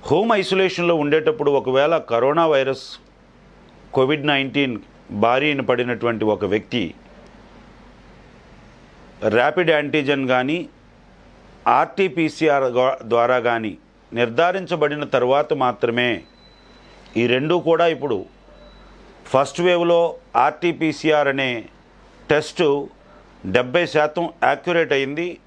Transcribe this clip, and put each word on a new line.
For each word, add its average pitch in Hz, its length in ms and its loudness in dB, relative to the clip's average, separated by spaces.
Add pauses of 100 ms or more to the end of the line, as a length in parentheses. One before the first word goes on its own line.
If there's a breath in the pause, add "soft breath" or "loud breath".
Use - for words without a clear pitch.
హోమ్ 202 260 2
ఐసోలేషన్లో 185 600 0
ఉండేటప్పుడు 151 560 0
ఒకవేళ 135 480 2
కరోనా 139 480 0
వైరస్, 135 540 -2 (920)
కోవిడ్ 139 320 2
నైన్టీన్ 135 520 0 (320)
బారిన 131 500 2
పడినటువంటి 120 640 -2
ఒక 107 200 0
వ్యక్తి 98 500 -2 (2250)
ర్యాపిడ్ 147 440 2
యాంటీజెన్ 143 580 0
కానీ, 131 400 -2 (1000)
ఆర్టీపీసీఆర్ 147 1040 0
ద్వా-, 127 300 0
ద్వారా 117 360 2
కానీ 113 400 -2 (340)
నిర్ధారించబడిన 147 920 -2
తర్వాత 135 480 0
మాత్రమే, 120 720 -2 (920)
ఈ 117 100 2
రెండు 131 280 0
కూడా 165 320 2
ఇప్పుడు 135 380 -2 (1000)
ఫస్ట్ 135 340 0
వేవ్లో 170 540 2 (220)
ఆర్టీపీసీఆర్ 151 920 0
అనే 131 360 -2 (680)
టెస్ట్ 151 560 0 (600)
డెబ్బై 127 400 0
శాతం 151 420 -2 (160)
యాక్యురేట్ 156 480 0
అయింది. 147 540 -4